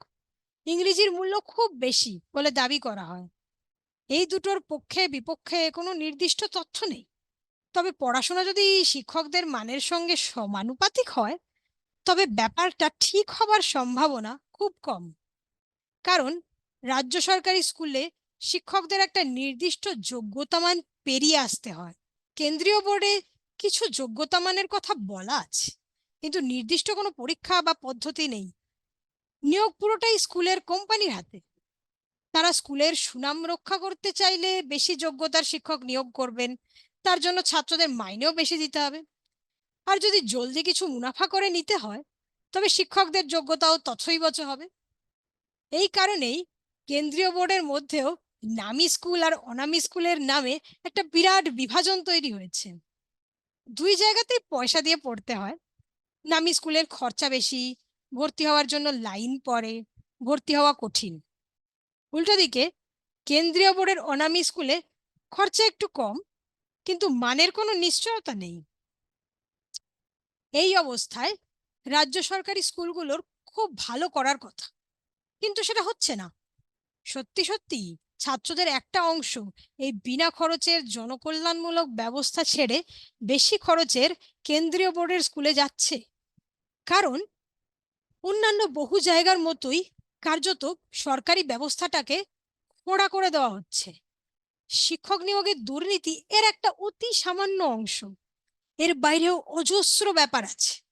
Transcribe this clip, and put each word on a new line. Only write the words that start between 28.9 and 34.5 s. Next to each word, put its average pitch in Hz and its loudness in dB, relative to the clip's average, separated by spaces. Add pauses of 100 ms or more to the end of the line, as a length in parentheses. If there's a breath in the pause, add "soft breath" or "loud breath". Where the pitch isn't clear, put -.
নিয়োগ 370 4
পুরোটাই 440 2
স্কুলের 359 0
কোম্পানির 403 -2
হাতে। 190 -10 (960)
তারা 330 4
স্কুলের 285 0
সুনাম 277 -4
রক্ষা 339 -4
করতে 381 -8
চাইলে 370 0 (140)